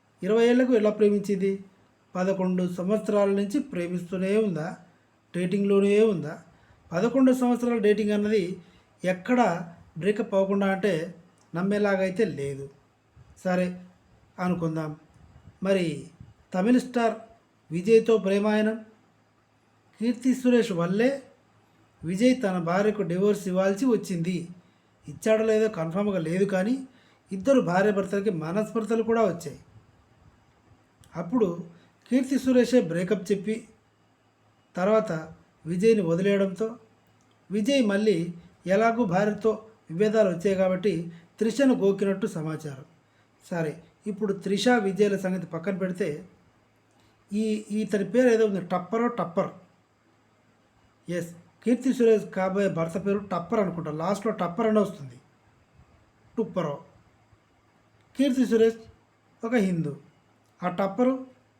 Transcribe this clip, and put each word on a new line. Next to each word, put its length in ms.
ఇరవై 260
ఏళ్లకు 260
ఎలా 160
ప్రేమించింది? 720
పదకొండు 540
సంవత్సరాల 600
నుంచి 300
ప్రేమిస్తూనే 760
ఉందా, 400
డేటింగ్లోనే 680
ఉందా? 320
పదకొండు 400
సంవత్సరాల 460
డేటింగ్ 320
అన్నది 320
ఎక్కడ 360
బ్రేకప్ 360
అవ్వకుండా 320
అంటే 260
నమ్మేలాగైతే 680
లేదు. 440
సరే 220
అనుకుందాం. 560
మరి 240
తమిళ 240
స్టార్ 360
విజయ్తో 480
ప్రేమాయణం. 580
కీర్తి 340
సురేష్ 380
వల్లే 380
విజయ్ 400
తన 160
భార్యకు 440
డివోర్స్ 460
ఇవ్వాల్సి 360
వచ్చింది. 540
ఇచ్చాడో 360
లేదో 240
కన్ఫామ్‌గా 500
లేదు, 260
కానీ 300
ఇద్దరు 280
భార్యాభర్తలకి 720
మనస్పర్ధలు 720
కూడా 200
వచ్చాయి. 360
అప్పుడు 320
కీర్తి 280
సురేషే 420
బ్రేకప్ 520
చెప్పి 220
తర్వాత 360
విజయ్ని 380
వదిలేయడంతో 640
విజయ్ 360
మళ్ళీ 480
ఎలాగూ 380
భార్యతో 480
విభేదాలు 380
వచ్చాయి 280
కాబట్టి 360
త్రిషను 360
గోకినట్టు 520
సమాచారం. 580
సరే, 220
ఇప్పుడు 260
త్రిష 360
విజయ్ల 480
సంగతి 300
పక్కన 300
పెడితే 320
ఈ, 120
ఇతని 340
పేరు 240
ఏదో 180
ఉంది, 140
టప్పరో 480
టప్పర్. 440
ఎస్, 220
కీర్తి 280
సురేష్ 320
కాబోయే 440
భర్త 280
పేరు 120
టప్పర్ 420
అనుకుంటా, 300
లాస్ట్‌లో 420
టప్పర్ 340
అని 120
వస్తుంది, 380
టుప్పరో. 400
కీర్తి 280
సురేష్ 340
ఒక 120
హిందూ, 420
ఆ 80
టప్పరు 460